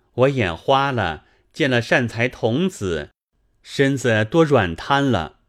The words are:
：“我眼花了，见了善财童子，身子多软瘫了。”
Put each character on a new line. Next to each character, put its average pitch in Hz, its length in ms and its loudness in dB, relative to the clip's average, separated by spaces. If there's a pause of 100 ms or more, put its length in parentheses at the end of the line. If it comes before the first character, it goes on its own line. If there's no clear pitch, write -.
(120)
：“我 127 160 2
眼 117 260 -2
花 135 380 0
了， 90 320 -4 (300)
见 147 160 0
了 120 100 2
善 156 260 0
财 117 220 -4
童 127 400 -2
子， 87 440 -6 (500)
身 139 340 0
子 110 300 0
多 165 180 4
软 110 320 2
瘫 139 260 0
了。” 107 360 -2 (100)